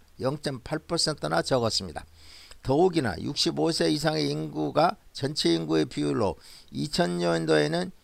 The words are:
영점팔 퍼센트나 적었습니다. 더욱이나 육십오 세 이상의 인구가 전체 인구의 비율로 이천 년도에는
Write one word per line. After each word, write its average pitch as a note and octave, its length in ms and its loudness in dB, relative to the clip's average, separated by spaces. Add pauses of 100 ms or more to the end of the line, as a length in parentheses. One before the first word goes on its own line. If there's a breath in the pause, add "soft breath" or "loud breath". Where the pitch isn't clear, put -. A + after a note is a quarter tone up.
(200)
영점팔 C#3+ 600 -4
퍼센트나 D#3+ 640 -2
적었습니다. A2 600 0 (600 loud breath)
더욱이나 D3+ 560 4
육십오 D3 520 0
세 D#3+ 200 2
이상의 D#3 400 0
인구가 D3+ 640 0 (160)
전체 D3+ 400 0
인구의 D#3+ 320 0
비율로 C3 520 -2 (340 loud breath)
이천 F3 480 -2
년도에는 E3 720 2 (120 soft breath)